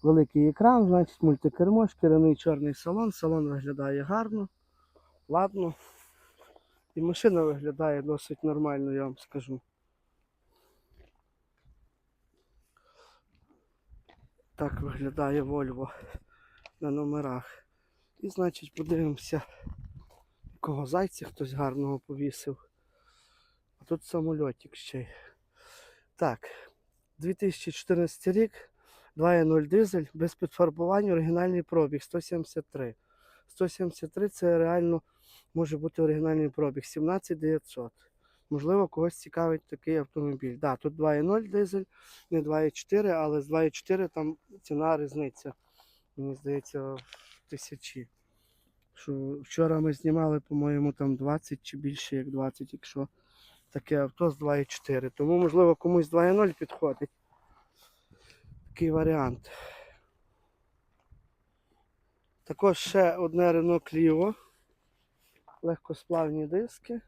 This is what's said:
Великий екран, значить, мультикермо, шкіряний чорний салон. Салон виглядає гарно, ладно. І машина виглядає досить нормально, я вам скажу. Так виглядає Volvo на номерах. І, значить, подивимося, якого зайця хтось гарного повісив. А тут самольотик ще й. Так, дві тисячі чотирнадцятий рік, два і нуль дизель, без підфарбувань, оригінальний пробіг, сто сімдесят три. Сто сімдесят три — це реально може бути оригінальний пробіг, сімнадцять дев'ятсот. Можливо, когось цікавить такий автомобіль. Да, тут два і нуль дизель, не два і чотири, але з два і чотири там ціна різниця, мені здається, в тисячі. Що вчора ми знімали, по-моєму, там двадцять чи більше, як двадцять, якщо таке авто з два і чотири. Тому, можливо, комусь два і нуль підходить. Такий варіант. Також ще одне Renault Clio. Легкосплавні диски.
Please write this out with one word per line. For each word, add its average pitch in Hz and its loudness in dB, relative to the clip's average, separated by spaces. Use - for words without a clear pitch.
Великий 151 6
екран, 226 6
значить, 180 2
мультикермо, 175 4
шкіряний 160 4
чорний 147 -2
салон. 208 -2
Салон 160 -2
виглядає 139 -4
гарно, 208 -4
ладно. 185 0
І 160 -4
машина 170 2
виглядає 147 -2
досить 147 -6
нормально, 147 -2
я 139 -2
вам 131 -8
скажу. 131 -12
Так 143 -6
виглядає 139 -4
Volvo 131 -6
на 147 -6
номерах. 147 -6
І, 202 -8
значить, 175 -4
подивимося, 160 -2
якого - -6
зайця 180 -2
хтось 131 -10
гарного 139 -2
повісив. 139 -8
А - -20
тут 165 -6
самольотик 156 -6
ще - -12
й. 120 -12
Так, 135 -2
дві 170 -4
тисячі 180 -2
чотирнадцятий 175 0
рік, 214 0
два 170 4
і 165 6
нуль 160 4
дизель, 180 2
без 160 -4
підфарбувань, 175 0
оригінальний 175 2
пробіг, 151 0
сто - -6
сімдесят 160 -8
три. 123 -8
Сто - -2
сімдесят 165 -8
три — 202 -2
це 170 2
реально 170 2
може 160 -2
бути 160 -4
оригінальний 156 2
пробіг, 143 -2
сімнадцять 165 -4
дев'ятсот. 156 -4
Можливо, 165 0
когось 165 -2
цікавить 165 -2
такий 160 -4
автомобіль. 139 -6
Да, 143 0
тут 147 -6
два 156 2
і 147 0
нуль 196 2
дизель, 196 -2
не 165 0
два 151 0
і 156 2
чотири, 208 0
але 151 0
з 139 -10
два 160 2
і 156 2
чотири 185 -2
там 156 -6
ціна 156 0
різниця, 143 -6
мені 139 -6
здається, 139 -6
в 131 -12
тисячі. - -14
Що 139 -8
вчора 160 0
ми 156 2
знімали, 156 0
по-моєму, 147 0
там 139 -2
двадцять 143 -6
чи - -14
більше, 143 -8
як 135 -6
двадцять, 135 -6
якщо - -10
таке - -4
авто 143 0
з 139 -8
два 147 0
і 143 0
чотири. 131 -4
Тому, 156 2
можливо, 170 6
комусь 170 2
два 170 4
і 185 6
нуль 202 4
підходить. 143 -6
Такий 165 -2
варіант. 156 0
Також 185 2
ще 180 2
одне 175 2
Renault 165 2
Clio. 165 4
Легкосплавні 160 -4
диски. 226 -6